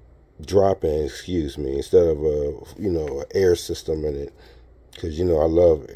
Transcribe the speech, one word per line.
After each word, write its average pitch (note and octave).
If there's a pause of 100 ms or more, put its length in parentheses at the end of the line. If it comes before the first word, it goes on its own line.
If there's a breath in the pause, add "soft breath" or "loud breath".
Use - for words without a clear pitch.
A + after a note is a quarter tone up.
(460)
drop-in, F2+
excuse D2+
me, C#2
instead F2
of D#2
a, D2 (240)
you F#2+
know, D2
an D2
air F#2
system D#2+
in D2+
it. C#2+ (600 soft breath)
'Cause, D#2+
you F2
know, E2
I D2+
love, D#2+